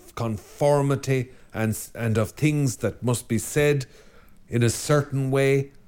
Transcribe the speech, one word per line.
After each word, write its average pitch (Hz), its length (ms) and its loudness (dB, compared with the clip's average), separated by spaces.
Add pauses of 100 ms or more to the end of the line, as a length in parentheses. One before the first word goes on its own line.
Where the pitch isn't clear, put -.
(140)
conformity 135 1160 0 (260)
and, 110 200 -2 (200)
and 113 240 0
of 104 120 -2
things 147 460 0
that 98 240 -6
must 120 260 -2
be 113 120 0
said 147 480 0 (640)
in 117 120 2
a 117 80 4
certain 139 580 0
way. 139 420 2 (160)